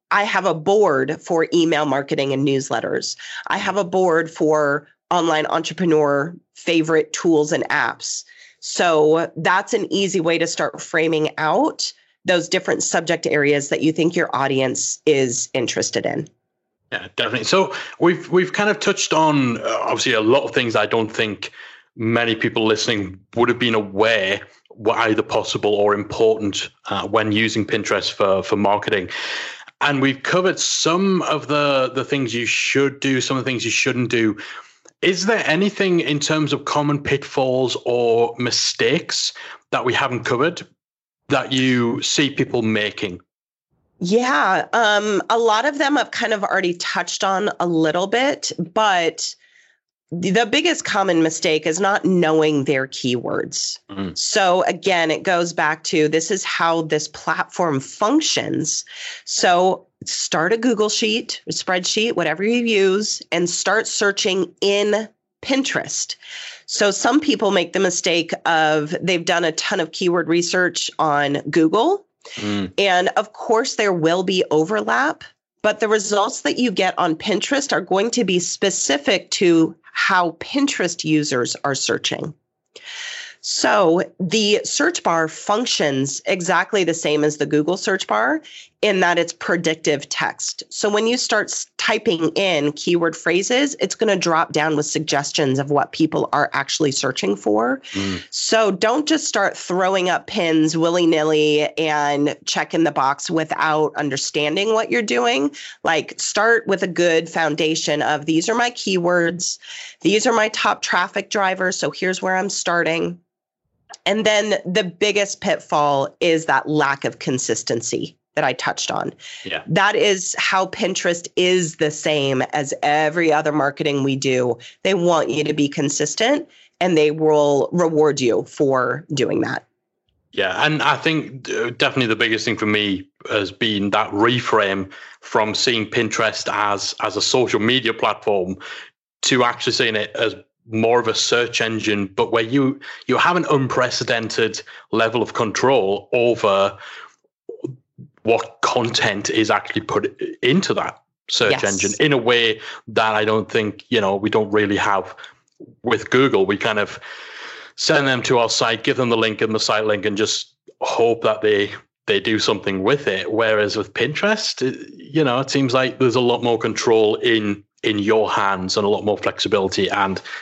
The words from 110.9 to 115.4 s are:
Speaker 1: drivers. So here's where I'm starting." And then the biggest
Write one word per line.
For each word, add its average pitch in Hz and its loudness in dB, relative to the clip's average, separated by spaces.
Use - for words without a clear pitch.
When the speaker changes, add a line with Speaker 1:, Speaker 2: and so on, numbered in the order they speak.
Speaker 1:
drivers. 190 0
So - -2
here's 185 -4
where 185 0
I'm 190 -2
starting." 170 -2
And 208 2
then 214 2
the 190 0
biggest 202 -2